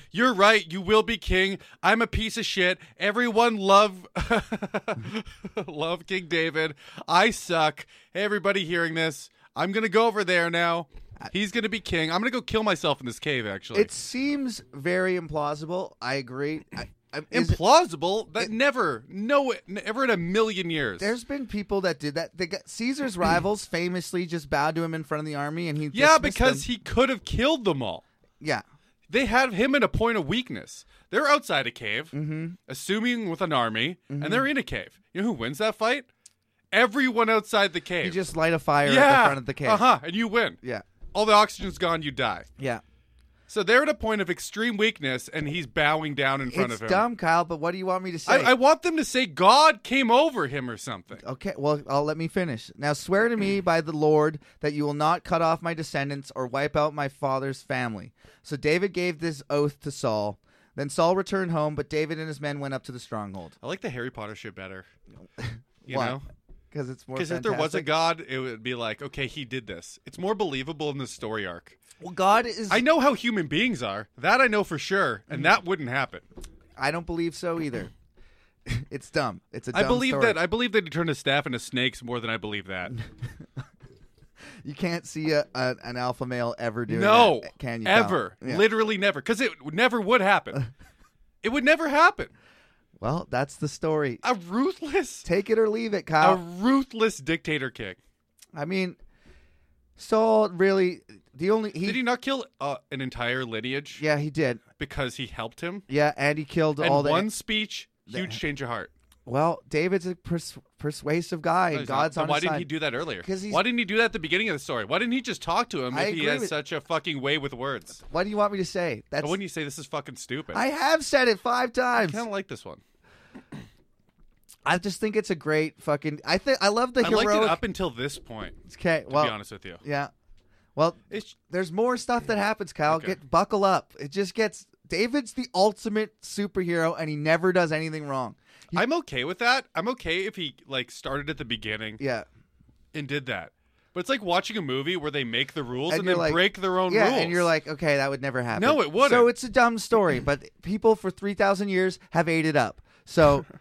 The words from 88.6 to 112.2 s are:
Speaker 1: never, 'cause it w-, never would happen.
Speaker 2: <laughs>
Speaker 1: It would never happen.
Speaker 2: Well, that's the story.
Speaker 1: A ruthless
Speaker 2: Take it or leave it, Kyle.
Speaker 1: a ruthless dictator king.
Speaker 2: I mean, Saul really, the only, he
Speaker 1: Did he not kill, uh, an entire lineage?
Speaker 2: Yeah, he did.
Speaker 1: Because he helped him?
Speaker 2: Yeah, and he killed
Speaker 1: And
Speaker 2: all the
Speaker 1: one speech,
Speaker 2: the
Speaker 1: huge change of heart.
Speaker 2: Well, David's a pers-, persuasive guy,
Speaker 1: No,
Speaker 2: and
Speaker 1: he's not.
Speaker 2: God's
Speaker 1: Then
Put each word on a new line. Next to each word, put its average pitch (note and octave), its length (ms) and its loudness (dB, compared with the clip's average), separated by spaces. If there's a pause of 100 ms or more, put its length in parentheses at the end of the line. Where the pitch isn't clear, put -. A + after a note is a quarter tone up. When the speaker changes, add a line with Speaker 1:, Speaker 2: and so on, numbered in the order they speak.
Speaker 1:
never, F#3+ 240 0
'cause A3 200 -2
it A3 180 0
w-, D3 160 -8
never A#3 240 4
would G#3+ 220 4
happen. E3 520 2 (320)
Speaker 2:
<laughs> - 380 -20
Speaker 1:
It A3 60 0
would B3+ 160 0
never D#4 240 4
happen. D#4+ 380 4 (720)
Speaker 2:
Well, D3 280 -2
that's C3+ 280 -2
the D3+ 100 -4
story. D3+ 560 -2
Speaker 1:
A B3 100 2
ruthless C4+ 880 -2
Speaker 2:
Take G3 260 0
it A3 100 4
or A3 80 4
leave A3 260 -2
it, F3+ 120 -4
Kyle. D#3+ 300 6
Speaker 1:
a - 20 -4
ruthless A3 800 0
dictator D3 520 -4
king. G2 260 -10 (600)
Speaker 2:
I D3 80 -6
mean, F#3 320 -2 (1040)
Saul A3 520 4
really, F#3 520 2 (320)
the E3 180 -2
only, A3 200 0
he E3+ 160 -4
Speaker 1:
Did A3+ 80 -2
he C4 80 -2
not B3 180 0
kill, C4+ 240 -4 (160)
uh, C#3 160 -4 (140)
an C3+ 100 -6
entire B2 420 -4
lineage? B2 580 -8
Speaker 2:
Yeah, D3+ 180 2
he D3+ 100 -4
did. C3+ 300 0 (180)
Speaker 1:
Because C#3 400 -6
he B2 100 -6
helped A2+ 320 -10
him? F3+ 300 -8
Speaker 2:
Yeah, D3 260 2
and D3 220 0
he D#3 80 -6
killed D#3 340 0
Speaker 1:
And E3 100 2
Speaker 2:
all C#3+ 140 4
the C#3+ 80 2
Speaker 1:
one F#3+ 180 2
speech, - 600 -6 (180)
Speaker 2:
the A#2+ 120 -8
Speaker 1:
huge A#2 200 -8
change C#3+ 220 -4
of B2+ 80 -6
heart. A2 220 -6 (340)
Speaker 2:
Well, D3 440 0
David's F3 360 0
a F3+ 100 -6
pers-, - 420 -6 (200)
persuasive D3+ 640 -4
guy, F3 280 2
Speaker 1:
No, - 20 -2
Speaker 2:
and C#3+ 100 -2
Speaker 1:
he's - 80 -10
not. C3+ 60 -2
Speaker 2:
God's D3 200 0
Speaker 1:
Then D#3+ 80 -2